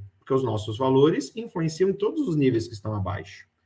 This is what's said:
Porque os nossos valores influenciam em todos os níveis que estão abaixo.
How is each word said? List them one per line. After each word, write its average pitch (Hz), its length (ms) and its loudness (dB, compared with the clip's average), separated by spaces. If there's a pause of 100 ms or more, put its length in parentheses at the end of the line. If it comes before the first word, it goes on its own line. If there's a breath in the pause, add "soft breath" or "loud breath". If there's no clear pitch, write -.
(180)
Porque - 140 -8
os 131 100 2
nossos 110 360 -4
valores 139 580 4
influenciam 185 540 -2
em - 20 2
todos 269 340 -2
os 165 100 0
níveis 123 300 2
que - 80 -14
estão 107 200 -8
abaixo. 92 520 -8 (200)